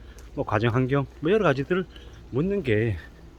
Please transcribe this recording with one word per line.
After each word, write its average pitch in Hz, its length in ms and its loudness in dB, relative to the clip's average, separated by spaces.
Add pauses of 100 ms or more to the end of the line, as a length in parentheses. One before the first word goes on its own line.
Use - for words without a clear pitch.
(360)
뭐 135 100 -4
가정 110 300 2
환경, 131 320 2 (140)
뭐 160 100 2
여러 220 120 4
가지들을 156 420 2 (440)
묻는 190 320 0
게 110 360 2 (420)